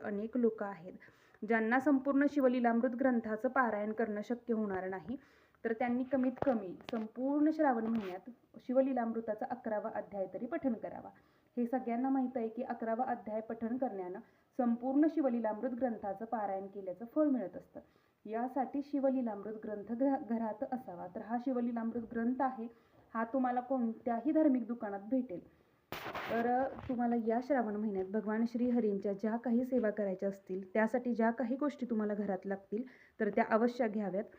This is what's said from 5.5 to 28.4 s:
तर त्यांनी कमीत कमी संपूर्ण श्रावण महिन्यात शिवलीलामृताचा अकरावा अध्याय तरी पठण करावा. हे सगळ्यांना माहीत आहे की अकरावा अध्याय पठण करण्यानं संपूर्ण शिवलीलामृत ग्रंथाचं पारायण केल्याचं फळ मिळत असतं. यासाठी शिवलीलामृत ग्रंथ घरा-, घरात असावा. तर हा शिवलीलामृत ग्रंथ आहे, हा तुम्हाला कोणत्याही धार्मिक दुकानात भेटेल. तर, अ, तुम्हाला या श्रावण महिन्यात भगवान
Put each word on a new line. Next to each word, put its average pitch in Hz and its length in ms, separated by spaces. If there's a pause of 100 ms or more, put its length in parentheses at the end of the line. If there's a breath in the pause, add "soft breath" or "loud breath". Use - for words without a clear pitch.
तर 233 80
त्यांनी 240 320
कमीत 254 280 (140)
कमी 208 300 (140)
संपूर्ण 269 600
श्रावण 262 320
महिन्यात 208 460 (260)
शिवलीलामृताचा 233 920
अकरावा 214 440
अध्याय 196 400
तरी 226 120
पठण 277 260
करावा. 196 380 (460 soft breath)
हे 240 100
सगळ्यांना 247 420
माहीत 262 280
आहे 226 120
की 240 140
अकरावा 233 420
अध्याय 226 360
पठण 226 360
करण्यानं 196 420 (400 soft breath)
संपूर्ण 254 520
शिवलीलामृत 240 600
ग्रंथाचं 220 540
पारायण 196 420
केल्याचं 196 380 (100)
फळ 302 100
मिळत 233 320
असतं. - 240 (460 soft breath)
यासाठी 247 560
शिवलीलामृत 240 720 (100)
ग्रंथ 208 280
घरा-, 269 380
घरात 226 420
असावा. 180 340
तर 180 140
हा 214 180
शिवलीलामृत 240 640 (100)
ग्रंथ 247 300
आहे, 247 260 (460 soft breath)
हा 226 100
तुम्हाला 247 360
कोणत्याही 240 720
धार्मिक 262 340
दुकानात 202 340 (100)
भेटेल. 247 300 (920 soft breath)
तर, 233 160
अ, 254 220 (200)
तुम्हाला 240 280 (100)
या 226 160
श्रावण 240 340
महिन्यात 196 300
भगवान 214 380